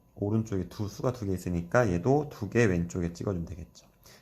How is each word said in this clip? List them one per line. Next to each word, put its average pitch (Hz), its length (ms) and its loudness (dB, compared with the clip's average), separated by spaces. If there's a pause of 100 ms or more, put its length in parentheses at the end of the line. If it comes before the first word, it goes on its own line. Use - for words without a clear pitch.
(160)
오른쪽에 101 540 0
두 104 180 -6
수가 123 260 -4
두 107 120 -6
개 95 80 0
있으니까 90 560 2
얘도 131 400 2
두 98 200 -8
개 117 160 6
왼쪽에 87 480 0
찍어주면 90 320 -4
되겠죠. - 420 -14 (340)